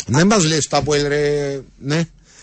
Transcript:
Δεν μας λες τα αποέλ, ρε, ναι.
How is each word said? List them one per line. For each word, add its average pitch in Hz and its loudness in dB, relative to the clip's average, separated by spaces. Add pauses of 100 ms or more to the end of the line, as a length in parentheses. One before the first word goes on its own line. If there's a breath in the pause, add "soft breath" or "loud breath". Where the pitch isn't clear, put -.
Δεν 156 2
μας 208 4
λες 156 -2
τα 147 -2
αποέλ, 143 0
ρε, 143 -2 (180)
ναι. 147 -2 (400 loud breath)